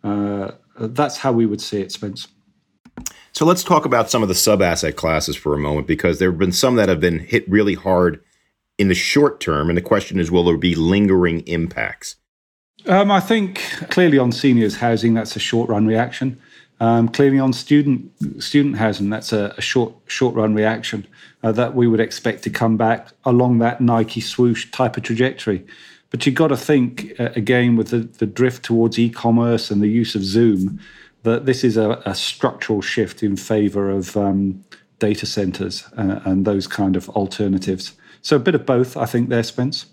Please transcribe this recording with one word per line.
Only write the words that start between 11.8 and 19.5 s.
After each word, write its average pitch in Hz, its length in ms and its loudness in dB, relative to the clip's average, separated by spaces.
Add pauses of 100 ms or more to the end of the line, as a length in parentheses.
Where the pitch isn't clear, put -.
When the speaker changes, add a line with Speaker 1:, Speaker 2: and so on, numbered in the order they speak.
Speaker 1:
Um, 202 240 4
I 196 80 4
think 196 380 0 (340)
clearly 165 280 6
on 123 120 4
seniors 117 460 2
housing, 117 380 2
that's 113 200 -4
a 104 60 -6
short 120 280 -2
run 107 200 2
reaction. 123 520 -2 (380)
Um, 117 300 2
clearly 135 320 4
on 131 120 2
student, 143 600 2 (280)
student 143 360 0
housing, 104 340 0
that's 110 220 -6
a, 101 240 -2